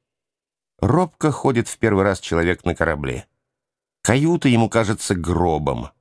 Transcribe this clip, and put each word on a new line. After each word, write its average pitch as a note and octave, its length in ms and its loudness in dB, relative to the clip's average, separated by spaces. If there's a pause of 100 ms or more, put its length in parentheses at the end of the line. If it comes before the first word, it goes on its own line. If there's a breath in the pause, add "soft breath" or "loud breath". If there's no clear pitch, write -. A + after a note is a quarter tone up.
(800)
Робко D3+ 520 0
ходит A#2+ 360 0
в - 100 -12
первый G2+ 260 2
раз G2 160 0
человек E2+ 460 -2
на F2 100 -2
корабле. D2 520 -4 (760)
Каюта D3 460 2
ему A2+ 200 4
кажется G#2+ 460 -2
гробом. D#2+ 760 -2 (120)